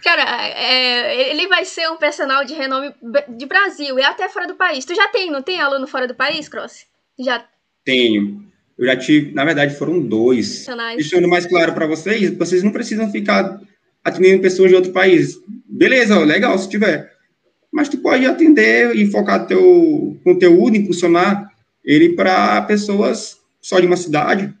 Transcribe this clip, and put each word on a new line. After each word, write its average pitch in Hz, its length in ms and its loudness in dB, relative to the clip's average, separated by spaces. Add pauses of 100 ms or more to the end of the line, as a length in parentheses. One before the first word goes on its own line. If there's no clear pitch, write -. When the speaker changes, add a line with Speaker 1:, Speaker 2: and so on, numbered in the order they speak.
Speaker 1:
Cara, 240 440 -2
é, 247 840 -2
ele 339 160 -4
vai 359 180 0
ser 330 240 -6
um 320 80 -10
personal 277 480 -2
de 254 80 -12
renome 269 480 -8
b-, 240 280 -4
de 240 160 -16
Brasil 294 520 -4
e 262 60 0
até 370 260 -4
fora 359 180 -10
do 370 80 -12
país. 311 300 -4
Tu 349 80 -8
já 403 140 0
tem, 381 240 -4
não 277 100 -6
tem 359 180 -8
aluno 277 280 -2
fora 262 200 -6
do 254 60 -10
país, 294 340 -6
Cross? - 380 -16 (340)
Já. 247 240 -6 (400)
Speaker 2:
Tenho. 110 600 0 (320)
Eu 123 80 -4
já 131 100 2
tive, 147 380 0
na 143 100 -4
verdade, 143 320 -2
foram 160 240 -4
dois. 113 580 -2
Speaker 1:
Personagens. 233 400 -10
Speaker 2:
Deixando 175 300 0
mais 175 180 0
claro 170 280 0
pra 156 140 -4
vocês, 180 500 -2
vocês 180 260 -2
não 208 80 0
precisam 220 400 -6
ficar 202 480 -4 (440)
atendendo 185 380 4
pessoas 190 280 4
de 185 60 8
outro 180 160 2
país. 180 480 2 (260)
Beleza, 214 540 2
ó, 160 40 2
legal, 156 340 2
se - 120 -6
tiver. 196 420 -2 (600)
Mas 294 180 -2
tu 262 80 -6
pode 262 280 0
atender 240 680 4
e 208 140 2
focar 202 380 -2
teu 175 760 4
conteúdo, 180 520 4
impulsionar 180 720 0 (340)
ele 156 320 4
pra 202 480 2
pessoas 208 760 -2 (220)
só 190 180 0
de 175 80 4
uma 175 100 2
cidade. 151 640 -2